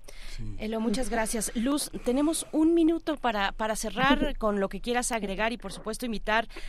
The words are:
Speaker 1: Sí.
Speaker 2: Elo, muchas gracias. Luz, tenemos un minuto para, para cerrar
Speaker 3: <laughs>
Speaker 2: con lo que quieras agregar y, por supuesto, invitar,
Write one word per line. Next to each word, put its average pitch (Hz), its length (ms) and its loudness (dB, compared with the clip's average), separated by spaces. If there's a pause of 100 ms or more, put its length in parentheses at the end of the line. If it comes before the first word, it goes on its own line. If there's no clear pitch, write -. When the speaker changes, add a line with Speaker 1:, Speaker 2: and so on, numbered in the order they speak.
(300)
Speaker 1:
Sí. - 280 -6
Speaker 2:
Elo, 220 220 -4
muchas 226 300 0
gracias. 220 440 -2
Luz, 277 380 0 (120)
tenemos 294 460 2
un 320 240 4
minuto 330 420 4
para, 208 360 0
para 214 240 -2
cerrar 269 600 2
Speaker 3:
<laughs> - 20 -8
Speaker 2:
con 208 200 0
lo 196 100 2
que 190 120 -6
quieras 240 320 -2
agregar 208 400 -2
y, 233 60 -6
por 196 120 -10
supuesto, 220 360 -8
invitar, 226 400 0 (220)